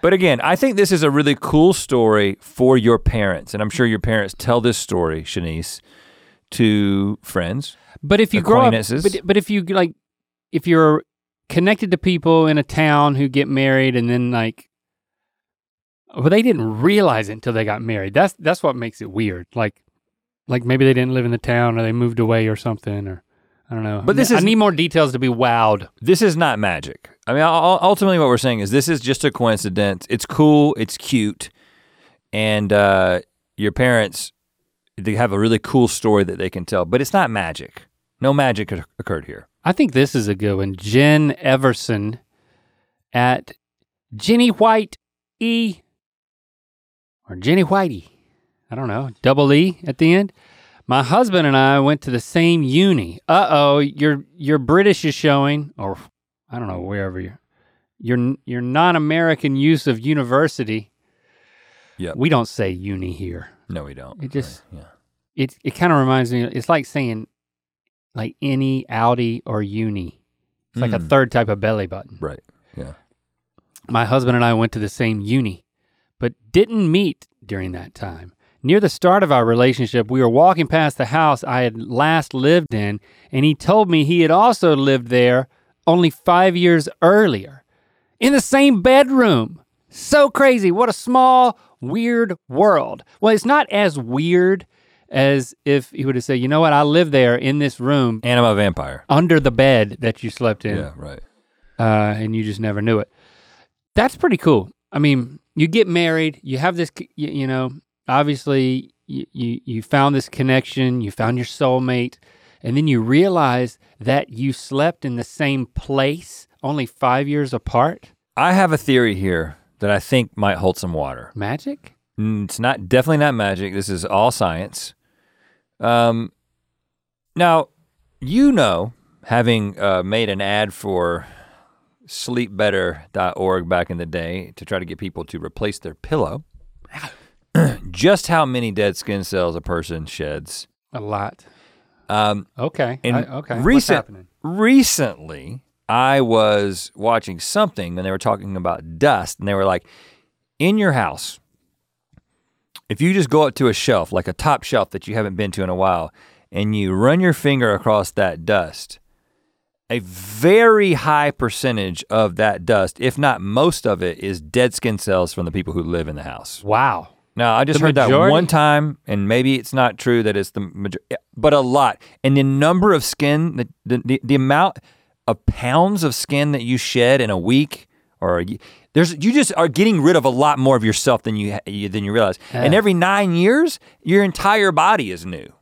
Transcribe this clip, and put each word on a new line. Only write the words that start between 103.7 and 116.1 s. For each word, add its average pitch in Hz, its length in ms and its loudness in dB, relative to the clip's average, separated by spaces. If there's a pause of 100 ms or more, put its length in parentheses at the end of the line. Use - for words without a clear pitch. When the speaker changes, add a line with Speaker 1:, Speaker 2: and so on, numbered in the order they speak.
Speaker 2:
That's 233 220 0
pretty 277 220 0
cool. 113 340 2 (200)
I - 80 -6
mean, 139 400 0 (160)
you 160 120 2
get 202 200 2
married, 160 540 -2
you 131 180 -8
have 170 180 -2
this, 170 200 -4
c-, - 180 -16
y-, 147 140 -8
you 143 160 -6
know, 131 260 -4 (360)
obviously 135 840 -2 (180)
y-, - 260 -10
you, 120 320 -6
you 113 180 -8
found 143 320 0
this 131 140 -4
connection, 131 720 -2
you 101 100 -8
found 117 260 -4
your 123 80 -6
soulmate, 127 720 -2 (480)
and 120 120 -4
then 151 120 0
you 123 140 2
realize 131 760 0 (220)
that 127 320 -2
you 131 200 -4
slept 143 540 -4
in 123 100 -6
the 120 80 -6
same 139 440 -4
place 139 800 -6 (160)